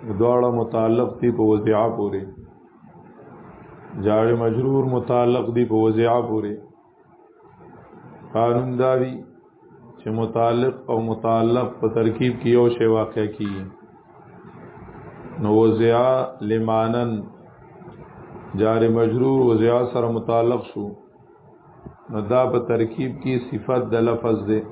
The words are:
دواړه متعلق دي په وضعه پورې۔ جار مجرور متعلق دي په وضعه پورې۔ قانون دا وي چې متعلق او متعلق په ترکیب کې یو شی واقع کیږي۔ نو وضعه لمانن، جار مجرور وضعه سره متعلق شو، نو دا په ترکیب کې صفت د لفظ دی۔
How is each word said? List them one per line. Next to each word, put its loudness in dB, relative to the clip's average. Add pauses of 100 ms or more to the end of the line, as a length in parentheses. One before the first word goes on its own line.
دواړه 2
متعلق 0
دي 2
په -2
وضعه 2
پورې۔ -6 (1800)
جار 2
مجرور 0
متعلق 0
دي 2
په 0
وضعه 2
پورې۔ -4 (1800)
قانون 0
دا 2
وي -2 (760)
چې -12
متعلق 0
او 0
متعلق 0
په 0
ترکیب 0
کې -4
یو 6
شی 0
واقع 0
کیږي۔ -8 (1800)
نو 2
وضعه 4
لمانن، 0 (1300)
جار 2
مجرور 2
وضعه 4
سره 0
متعلق 0
شو، -10 (1200)
نو -4
دا 2
په 0
ترکیب -2
کې -2 (120)
صفت -2
د 0
لفظ 0
دی۔ 0 (120)